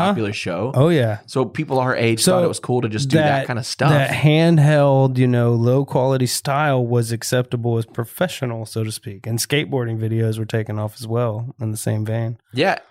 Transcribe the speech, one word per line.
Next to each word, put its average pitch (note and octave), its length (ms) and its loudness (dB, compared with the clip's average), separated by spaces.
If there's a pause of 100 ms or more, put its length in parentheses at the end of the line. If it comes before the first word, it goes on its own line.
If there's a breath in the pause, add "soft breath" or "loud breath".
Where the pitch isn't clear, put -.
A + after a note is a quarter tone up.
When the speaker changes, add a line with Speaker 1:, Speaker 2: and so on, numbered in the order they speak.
Speaker 1:
popular A2+ 220 -2
show. F#2+ 440 -4
Speaker 2:
Oh, C#3 140 6
yeah. A#2+ 360 2
Speaker 1:
So - 180 -2
people C3+ 360 -2
our B2+ 160 0
age A2+ 280 2
Speaker 2:
So F#3 100 4
Speaker 1:
thought F3+ 100 2
it E3+ 40 2
was - 120 -4
cool B2 220 -2
to A#2 80 -2
just A#2+ 200 -4
do D#3+ 80 4
that D#3 120 4
Speaker 2:
that, C#3 180 0
Speaker 1:
kinda B2 160 -4
stuff. - 260 0
Speaker 2:
that C#3+ 220 2
handheld, D3 1040 4
you B2+ 100 4
know, A#2+ 260 2
low B2 320 2
quality C3 420 0
style C3+ 580 0
was A#2 260 0
acceptable A#2+ 680 -2
as A2+ 80 -4
professional, A#2 800 -6
so A2+ 160 -6
to A2 80 -4
speak. G2+ 340 -14
And A#2 140 -4
skateboarding B2+ 600 -2
videos A2+ 380 -2
were A2 80 -6
taken G#2+ 320 -4
off G#2+ 220 -6
as A#2 80 -12
well A#2 520 -4
in A2+ 120 -4
the G#2 60 -6
same A2 280 -4
vein. A2+ 320 -4 (160)
Speaker 1:
Yeah, E3 240 0 (140)